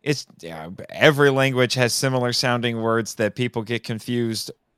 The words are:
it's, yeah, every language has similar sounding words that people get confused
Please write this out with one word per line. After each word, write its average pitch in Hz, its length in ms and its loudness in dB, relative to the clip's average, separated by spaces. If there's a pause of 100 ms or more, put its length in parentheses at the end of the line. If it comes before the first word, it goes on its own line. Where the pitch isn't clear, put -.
it's, 143 240 -4 (160)
yeah, 82 300 -12 (180)
every 143 400 4
language 135 460 2
has 123 180 2
similar 127 400 0
sounding 120 480 0
words 113 340 0
that 104 200 0
people 120 260 -2
get 110 220 -4
confused 117 680 -4 (280)